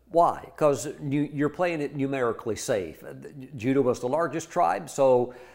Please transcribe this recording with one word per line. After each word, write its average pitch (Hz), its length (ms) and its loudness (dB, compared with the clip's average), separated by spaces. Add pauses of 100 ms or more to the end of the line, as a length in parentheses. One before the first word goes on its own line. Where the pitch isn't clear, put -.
(120)
Why? 165 440 2
'Cause 143 320 2 (140)
you, 147 320 -2
you're 147 160 0
playing 170 320 -2
it 139 140 -6
numerically 131 600 -2
safe. 92 480 -4 (520)
Judah 131 260 2
was 120 180 2
the 123 80 -4
largest 156 420 -2
tribe, 170 400 0
so, 127 440 4 (220)